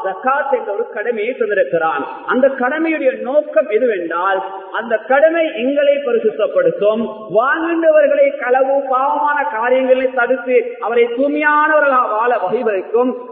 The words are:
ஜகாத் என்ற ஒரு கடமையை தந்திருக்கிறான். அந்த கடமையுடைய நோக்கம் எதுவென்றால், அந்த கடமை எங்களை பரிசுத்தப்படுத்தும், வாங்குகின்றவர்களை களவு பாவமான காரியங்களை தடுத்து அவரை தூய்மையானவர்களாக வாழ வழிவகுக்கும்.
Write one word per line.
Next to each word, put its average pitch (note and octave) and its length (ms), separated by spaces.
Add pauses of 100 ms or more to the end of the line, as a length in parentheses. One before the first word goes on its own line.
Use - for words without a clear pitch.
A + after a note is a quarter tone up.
ஜகாத் C4 480
என்ற A3 220
ஒரு A3 200
கடமையை A3+ 400
தந்திருக்கிறான். E3+ 680 (220)
அந்த B3+ 220
கடமையுடைய C#4 640 (100)
நோக்கம் C#4+ 480
எதுவென்றால், F#3+ 720 (320)
அந்த A3 260
கடமை D#4+ 460 (120)
எங்களை C#4 400
பரிசுத்தப்படுத்தும், G#3+ 1080 (300)
வாங்குகின்றவர்களை D4+ 920 (100)
களவு C4 380 (140)
பாவமான C#4+ 540
காரியங்களை B3+ 720
தடுத்து B3+ 420 (220)
அவரை A#3 260
தூய்மையானவர்களாக D4 1040
வாழ A3+ 280
வழிவகுக்கும். A3 760 (180)